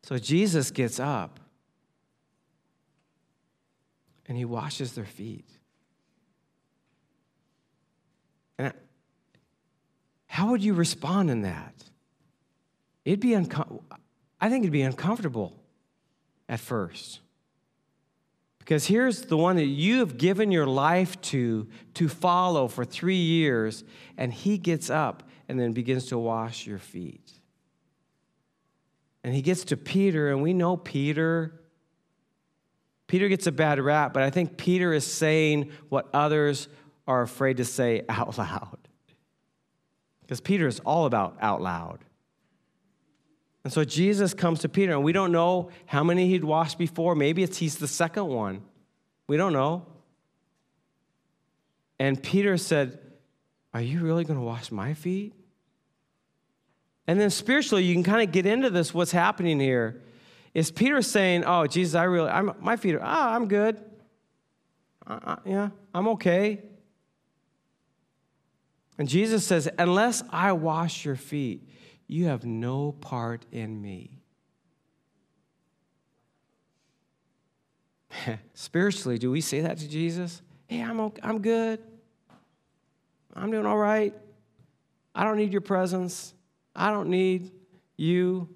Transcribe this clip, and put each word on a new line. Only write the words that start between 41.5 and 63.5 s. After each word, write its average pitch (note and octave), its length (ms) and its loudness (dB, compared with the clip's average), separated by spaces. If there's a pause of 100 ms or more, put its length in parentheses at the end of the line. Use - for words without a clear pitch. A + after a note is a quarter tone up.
loud. E2+ 400 -6 (1600)
And C3 100 -8
so D#3 100 2
Jesus F#3+ 520 2
comes E3 240 0
to D3+ 100 -2
Peter, F#3+ 220 2
and C#3+ 120 2
we D#3 80 4
don't F#3 200 2
know F3 400 2 (160)
how C#3+ 160 2
many F3 240 4
he'd F3+ 160 4
washed D#3 340 0
before. E3+ 380 0
Maybe D#3 260 2
it's, F3+ 160 -2
he's D#3 220 -4
the D3+ 80 -4
second E3+ 400 -2
one. G#2 340 -4 (640)
We C#3+ 120 0
don't F3+ 160 2
know. D3+ 340 0 (2000)
And C3+ 240 0
Peter G3 360 2
said, C#3+ 420 0 (760)
"Are A#2 80 -4
you C#3+ 200 -2
really E3 220 0
gonna D3 200 -2
wash A#2 280 -8
my A2 220 -4
feet?" F#3 400 -6 (1700)
And F3 120 4
then G#3 100 4
spiritually, A3+ 540 2
you F3 100 4
can F3 100 4
kinda G#3+ 220 4
get F3+ 220 2
into A#3+ 240 2
this, E3+ 200 0
what's E3+ 200 0
happening F3 480 2
here. B2 420 0 (540)
Is D#3+ 160 0
Peter C4 320 2
saying, F#3 420 4
"Oh, E3+ 220 4
Jesus, E3+ 260 0
I E3+ 120 4
really, F3 240 2
I'm, F#3 300 2
my A3 180 0
feet F3 180 0
are, - 80 -4
ah, C4 320 0
I'm A#3+ 120 0
good. G#3+ 320 2 (1300)